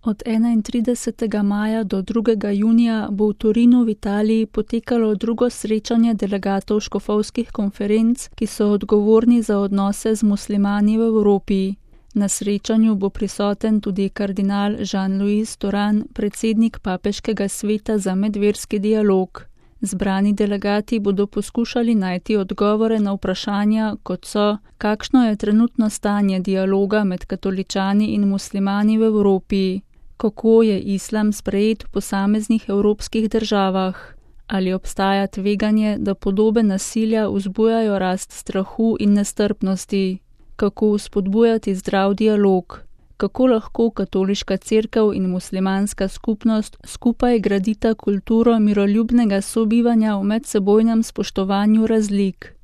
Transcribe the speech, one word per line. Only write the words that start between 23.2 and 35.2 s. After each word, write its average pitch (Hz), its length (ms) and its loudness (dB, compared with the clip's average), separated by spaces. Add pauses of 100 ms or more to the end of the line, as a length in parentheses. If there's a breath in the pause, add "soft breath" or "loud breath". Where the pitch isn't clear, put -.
kot - 220 -8
so, 208 320 0 (220 soft breath)
kakšno 220 500 2
je 214 80 0
trenutno 214 540 0
stanje 202 500 -2
dialoga 196 640 0
med 185 220 -4
katoličani 190 880 -2
in 202 140 2
muslimani 196 680 0
v 220 40 4
Evropi, 196 800 2 (380)
kako 226 440 4
je 208 180 2
islam 214 520 -2
sprejet 208 520 -2
v - 60 -12
posameznih 208 800 -2
evropskih 208 600 0
državah, 190 680 0 (500)
ali 190 260 -2
obstaja 196 540 -2